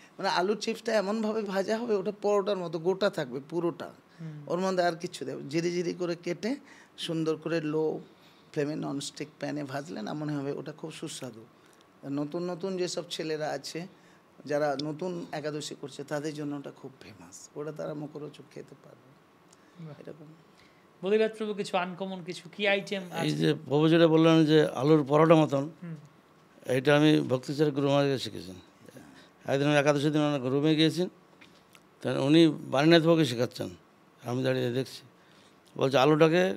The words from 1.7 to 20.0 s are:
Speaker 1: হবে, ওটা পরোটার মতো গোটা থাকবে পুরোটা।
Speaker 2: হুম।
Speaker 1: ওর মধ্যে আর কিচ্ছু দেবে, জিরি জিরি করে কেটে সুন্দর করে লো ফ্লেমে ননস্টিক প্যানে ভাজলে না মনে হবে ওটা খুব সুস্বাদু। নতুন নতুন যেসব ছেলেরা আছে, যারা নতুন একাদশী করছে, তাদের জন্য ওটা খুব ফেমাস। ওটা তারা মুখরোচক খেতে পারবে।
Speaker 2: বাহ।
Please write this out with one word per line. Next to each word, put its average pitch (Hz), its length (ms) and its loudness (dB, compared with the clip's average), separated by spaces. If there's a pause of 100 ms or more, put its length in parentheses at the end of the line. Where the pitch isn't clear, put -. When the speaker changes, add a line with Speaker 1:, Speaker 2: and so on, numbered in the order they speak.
Speaker 1:
হবে, 233 160 -2
ওটা 196 180 -2 (100)
পরোটার 202 340 2
মতো 170 220 -4
গোটা 185 320 0
থাকবে 143 300 -6 (100)
পুরোটা। 156 420 -4 (280)
Speaker 2:
হুম। 156 260 -14
Speaker 1:
ওর 170 120 -2
মধ্যে 185 240 0
আর 175 140 2
কিচ্ছু 165 280 -10
দেবে, 139 240 -10
জিরি 165 220 -2
জিরি 175 240 -4
করে 175 220 -6
কেটে 175 400 -6 (420)
সুন্দর 160 380 -4
করে 160 240 -4
লো 156 400 -2 (520)
ফ্লেমে 147 240 -2
ননস্টিক 147 520 -8 (100)
প্যানে 143 260 -8
ভাজলে 139 380 -10
না - 100 -8
মনে 151 240 -6
হবে 139 160 -4
ওটা 147 200 -10
খুব 156 200 -14
সুস্বাদু। 123 520 -14 (640)
নতুন 151 400 -6
নতুন 185 260 -6
যেসব 180 340 -4
ছেলেরা 156 380 -6
আছে, 143 380 -8 (600)
যারা 147 360 -2
নতুন 170 500 -8
একাদশী 151 480 -8
করছে, 139 240 -14
তাদের 147 300 -6
জন্য 143 220 -8
ওটা 139 140 -14
খুব 131 200 -18 (100)
ফেমাস। - 560 -20
ওটা 151 160 -10
তারা 160 220 -10
মুখরোচক 147 500 -14 (100)
খেতে - 200 -18 (100)
পারবে। 131 280 -20 (720)
Speaker 2:
বাহ। 147 140 -18